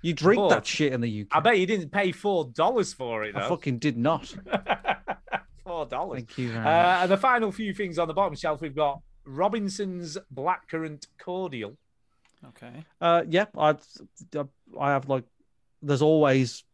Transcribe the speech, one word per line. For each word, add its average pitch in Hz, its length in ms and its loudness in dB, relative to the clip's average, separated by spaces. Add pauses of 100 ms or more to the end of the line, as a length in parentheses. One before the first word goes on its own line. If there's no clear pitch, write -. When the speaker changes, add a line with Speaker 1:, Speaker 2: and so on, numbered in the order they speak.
Speaker 1:
You 165 100 0
drink 175 300 4
Speaker 2:
but 190 80 4
Speaker 1:
that 143 160 4
shit 147 260 0
in 123 80 -2
the 120 80 -2
U 107 160 -6
K. - 80 -12
Speaker 2:
I 156 80 4
bet 214 180 4
you 185 80 4
didn't 180 240 -2
pay 190 220 0
four 175 400 -2
dollars 196 400 2
for 117 320 -6
it, 104 100 -8
Speaker 1:
I 98 60 -4
Speaker 2:
though. 104 100 -2
Speaker 1:
fucking 147 280 -2
did 143 180 0
not. 139 300 0
Speaker 2:
<laughs> - 80 -16 (1300)
Four 170 220 -6
dollars. 131 340 -6
Speaker 1:
Thank - 180 -14
you 127 140 -4
very 113 80 -6
Speaker 2:
Uh, - 40 -6
Speaker 1:
much. 175 380 4
Speaker 2:
and 185 80 2
the 196 80 6
final 226 340 2
few 202 220 -6
things 180 240 -6
on 170 100 0
the 160 60 -6
bottom 180 200 0
shelf, 151 280 -4
we've 147 120 -10
got 147 260 0 (260)
Robinson's 185 880 -4 (180)
Blackcurrant 160 720 -6 (120)
Cordial. 147 580 -8 (720)
Speaker 3:
Okay. 123 360 -18 (160)
Speaker 1:
Uh, 170 280 4
yep, 190 300 2
I, 151 140 4 (640)
I, 147 100 -4 (360)
I 139 120 0
have, 135 180 0
like, 131 140 -2 (580)
there's 143 200 0
always 143 720 4